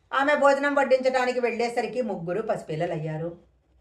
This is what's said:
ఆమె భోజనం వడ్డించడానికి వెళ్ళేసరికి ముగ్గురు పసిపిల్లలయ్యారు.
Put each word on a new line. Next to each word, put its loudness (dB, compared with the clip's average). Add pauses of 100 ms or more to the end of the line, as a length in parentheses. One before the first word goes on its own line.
(120)
ఆమె 2
భోజనం 4
వడ్డించడానికి 2
వెళ్ళేసరికి -2
ముగ్గురు -4
పసిపిల్లలయ్యారు. -6 (240)